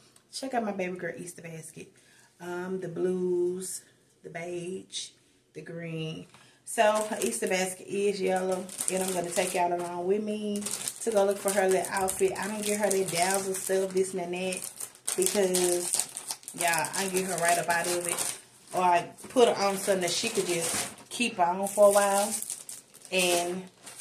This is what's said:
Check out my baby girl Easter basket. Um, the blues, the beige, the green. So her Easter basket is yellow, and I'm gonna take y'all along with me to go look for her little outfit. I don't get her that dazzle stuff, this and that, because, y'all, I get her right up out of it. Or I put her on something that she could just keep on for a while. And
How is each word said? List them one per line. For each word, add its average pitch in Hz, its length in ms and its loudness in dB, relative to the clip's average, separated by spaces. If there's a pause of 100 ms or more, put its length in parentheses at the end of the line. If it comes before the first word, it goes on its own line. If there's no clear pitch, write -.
(320)
Check 262 220 -8
out 233 100 0
my 202 80 -2
baby 185 260 -4
girl 170 200 -6
Easter 175 240 -14
basket. 160 500 -16 (480)
Um, 180 400 -6
the 175 80 -6
blues, 180 960 0 (420)
the 180 60 -14
beige, 175 800 -8 (440)
the 156 80 -14
green. 165 640 -8 (400)
So - 180 2 (260)
her 220 120 -4
Easter 220 260 0
basket 185 400 0
is 202 340 0
yellow, 185 440 0 (260)
and 185 120 0
I'm 185 100 -2
gonna 175 160 -2
take 180 240 0
y'all 175 200 2
along 175 340 -4
with 208 160 2
me 208 380 -4 (400)
to 226 100 -2
go 202 140 4
look 196 120 0
for 196 140 -2
her 190 160 2
little 185 240 2
outfit. 190 460 0
I 190 100 -4
don't 214 180 -6
get 208 160 0
her 202 80 2
that 190 220 0
dazzle 190 420 2
stuff, 190 400 0
this 190 200 2
and 175 200 -4
that, 185 380 -4 (440)
because, 180 920 2 (440)
y'all, 165 420 0
I 190 120 0
get 185 180 0
her 180 120 -4
right 170 200 4
up 170 120 -2
out 170 180 2
of 175 200 -2
it. - 320 -4 (340)
Or 175 80 2
I 175 280 4 (200)
put 240 180 8
her - 80 2 (100)
on 196 120 2
something 190 240 2
that 170 100 0
she - 160 0
could 196 180 0
just 170 440 -2 (200)
keep 226 300 -2
on 185 300 2
for 208 180 8
a 202 40 10
while. 202 420 4 (760)
And 180 520 2 (380)